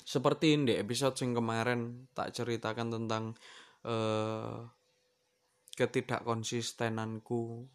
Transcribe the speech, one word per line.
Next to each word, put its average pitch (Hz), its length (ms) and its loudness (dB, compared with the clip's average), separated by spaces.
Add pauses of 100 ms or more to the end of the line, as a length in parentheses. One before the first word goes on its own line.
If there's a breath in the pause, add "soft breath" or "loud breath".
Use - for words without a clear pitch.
Seperti 147 560 4
di 120 160 4
episode 120 400 2
sing 127 160 0
kemarin 117 800 0
tak - 240 -4
ceritakan 117 560 -2
tentang, 113 400 -2 (560 loud breath)
eh, 110 720 0 (1120)
ketidakkonsistenanku 117 2000 -2